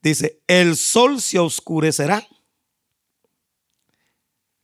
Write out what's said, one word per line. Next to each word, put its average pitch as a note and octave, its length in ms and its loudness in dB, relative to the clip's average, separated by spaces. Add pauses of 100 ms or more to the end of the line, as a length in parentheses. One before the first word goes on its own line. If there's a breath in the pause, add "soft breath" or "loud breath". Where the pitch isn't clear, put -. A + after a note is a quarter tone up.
Dice, - 460 -4
"El F3 300 4
sol B3+ 440 2
se - 180 -4
oscurecerá". D#3+ 880 -2 (2500)